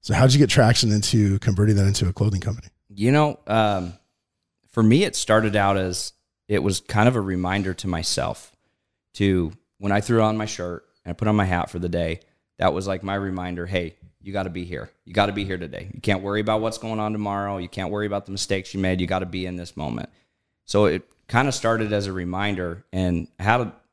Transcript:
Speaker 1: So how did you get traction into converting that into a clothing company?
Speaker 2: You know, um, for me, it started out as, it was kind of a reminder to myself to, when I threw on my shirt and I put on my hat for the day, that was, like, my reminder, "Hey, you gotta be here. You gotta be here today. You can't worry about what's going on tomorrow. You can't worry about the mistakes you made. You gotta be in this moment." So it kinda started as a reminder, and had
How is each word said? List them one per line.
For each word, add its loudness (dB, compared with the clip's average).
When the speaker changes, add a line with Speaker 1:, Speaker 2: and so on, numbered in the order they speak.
Speaker 1:
So -2
how 4
did 6
you 6
get 6
traction 4
into 2
converting 2
that 4
into 2
a -2
clothing 0
company? -6
Speaker 2:
You 0
know, 2
um, 0
for 2
me, 6
it -4
started 2
out 4
as, -4
it 0
was 0
kind 2
of 2
a 0
reminder -2
to -10
myself -4
to, 2
when -2
I 2
threw 2
on 2
my -2
shirt -8
and -10
I -6
put -2
on 4
my 4
hat 0
for -8
the -4
day, -2
that 2
was, -4
like, -4
my -4
reminder, -4
"Hey, -4
you -14
gotta -4
be -8
here. -10
You -18
gotta 2
be -4
here -4
today. -10
You -14
can't 0
worry -2
about 0
what's -4
going -6
on -2
tomorrow. -4
You -8
can't -6
worry -2
about -4
the -12
mistakes -4
you -2
made. 2
You 0
gotta -2
be -6
in -8
this -12
moment." -6
So 4
it 2
kinda 2
started 0
as -2
a -6
reminder, -4
and 0
had 2